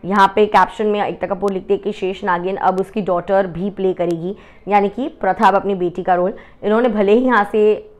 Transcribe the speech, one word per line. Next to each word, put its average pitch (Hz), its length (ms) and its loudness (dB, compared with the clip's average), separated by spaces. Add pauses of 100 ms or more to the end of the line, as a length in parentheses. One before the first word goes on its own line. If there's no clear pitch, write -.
यहाँ 196 320 2
पे 214 100 4
कैप्शन 202 400 2
में 208 160 0
एकता 175 240 -4
कपूर 196 260 -2
लिखते 190 220 -4
हैं 196 80 -6
कि 208 100 -4
शेष 190 320 -6
नागिन 180 320 -2
अब 185 240 0
उसकी 190 200 -4
डॉटर 185 460 0
भी 175 240 -6
प्ले 190 220 -2
करेगी, 175 440 -4 (320)
यानी 202 200 2
कि 247 200 -6
प्रथा 196 400 0
अब 190 60 4
अपनी 196 200 0
बेटी 180 280 -4
का 180 120 2
रोल, 180 200 0 (280)
इन्होंने 226 260 2
भले 208 240 2
ही 254 140 4
यहाँ 214 260 2
से 214 480 2